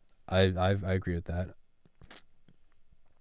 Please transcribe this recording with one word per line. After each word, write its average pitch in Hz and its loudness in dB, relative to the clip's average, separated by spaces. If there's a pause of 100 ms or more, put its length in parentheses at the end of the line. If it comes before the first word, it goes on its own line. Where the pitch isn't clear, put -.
(280)
I, 92 4
I, 92 2 (140)
I 95 -2
agree 90 -2
with 85 -6
that. 87 -6 (1700)